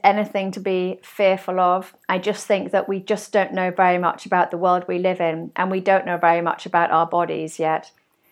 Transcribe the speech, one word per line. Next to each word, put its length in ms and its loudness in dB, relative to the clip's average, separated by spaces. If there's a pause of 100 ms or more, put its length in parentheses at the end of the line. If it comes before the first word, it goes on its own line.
anything 480 2
to 80 -10
be 420 -2
fearful 600 0
of. 340 0 (140)
I 100 0
just 280 -4
think 260 0
that 160 0
we 100 -2
just 320 -6
don't 220 0
know 180 -2
very 280 2
much 280 -2
about 240 2
the 80 -6
world 300 2
we 100 -2
live 220 0
in, 340 -4
and 160 -2
we 100 -2
don't 260 2
know 100 -2
very 240 4
much 260 -4
about 240 0
our 160 2
bodies 540 -4
yet. 320 -2 (400)